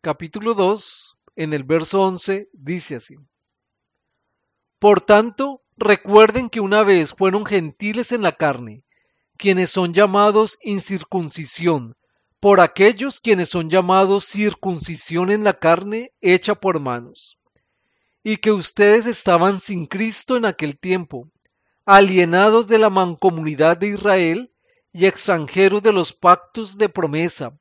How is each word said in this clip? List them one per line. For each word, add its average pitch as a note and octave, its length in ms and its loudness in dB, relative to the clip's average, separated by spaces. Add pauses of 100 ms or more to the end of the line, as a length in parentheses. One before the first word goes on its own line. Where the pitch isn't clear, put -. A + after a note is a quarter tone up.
capítulo F#3 540 -6
dos, G3+ 600 -4 (200)
en D#3 180 -6
el C#3+ 100 -6
verso D#3+ 380 -2
once, F#3+ 520 -4
dice D#3 420 -12
así: - 220 -18 (1600)
"Por G3+ 200 6
tanto, A#3 600 0 (160)
recuerden G#3+ 720 4
que A3+ 100 -8
una G#3 220 0
vez F3+ 320 2
fueron F#3+ 320 -2
gentiles G#3 680 -6
en A3+ 120 -4
la F3 80 0
carne, B2 500 -6 (560)
quienes F#3 320 0
son F3 240 -4
llamados G#3 680 0
incircuncisión, E3 1300 -8 (420)
por G3+ 220 6
aquellos G#3+ 580 2
quienes F#3 300 0
son E3 200 -6
llamados F#3+ 560 0
circuncisión F3+ 1040 -6
en G#3+ 140 0
la G3 160 -2
carne G3+ 600 -2
hecha F#3+ 360 0
por F3 240 -2
manos, B2 580 -10 (840)
y G#3+ 140 -4
que G#3+ 140 -2
ustedes G#3 540 2
estaban F#3+ 560 0
sin F3 240 -10
Cristo A3 500 -6
en A3+ 100 -2
aquel D#3 340 -6
tiempo, E3+ 500 -8 (560)
alienados G3 800 4
de A3 120 4
la A3 100 4
mancomunidad E3 880 0
de G3+ 120 -4
Israel G3+ 600 0 (400)
y F3 140 0
extranjeros F#3+ 760 0
de G#3+ 100 4
los F3+ 180 -2
pactos F#3+ 680 0
de G#3 100 0
promesa D#3 720 -6